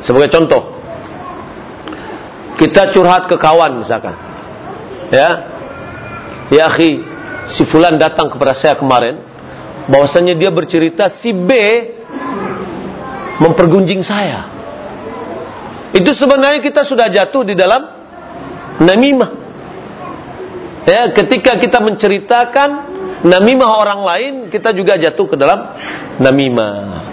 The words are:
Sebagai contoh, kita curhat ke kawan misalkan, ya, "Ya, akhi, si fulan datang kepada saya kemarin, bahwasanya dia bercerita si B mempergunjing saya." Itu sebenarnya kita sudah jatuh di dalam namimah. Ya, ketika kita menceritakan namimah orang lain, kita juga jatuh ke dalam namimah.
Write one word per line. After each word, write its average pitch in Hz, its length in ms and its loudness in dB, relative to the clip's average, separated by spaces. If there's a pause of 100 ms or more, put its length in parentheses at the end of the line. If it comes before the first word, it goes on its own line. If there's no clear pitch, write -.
Sebagai 135 240 4
contoh, 156 480 2 (1800)
kita 190 400 4
curhat 180 320 4
ke 208 80 2
kawan 156 480 2
misalkan, 107 320 -4 (960)
ya, 156 400 2 (960)
"Ya, 151 240 6
akhi, 160 320 2 (480)
si 131 160 0
fulan 160 320 4
datang 151 320 2
kepada 135 240 0
saya 147 240 2
kemarin, 127 400 2 (720)
bahwasanya 165 480 4
dia 190 160 2
bercerita 165 560 0
si 233 240 -4
B 180 160 0 (1900)
mempergunjing 180 560 2
saya." 185 480 -4 (1400)
Itu 214 240 4
sebenarnya 269 480 4
kita 285 240 0
sudah 233 240 2
jatuh 196 320 2
di 196 160 -2
dalam 214 240 4 (960)
namimah. 226 640 4 (1400)
Ya, 220 240 4
ketika 208 480 2
kita 226 240 2
menceritakan 233 880 2 (560)
namimah 220 460 6 (100)
orang 202 240 0
lain, 220 280 -2 (200)
kita 214 160 0
juga 190 320 2
jatuh 160 240 2
ke - 80 -2
dalam 151 400 0 (480)
namimah. 110 800 0 (120)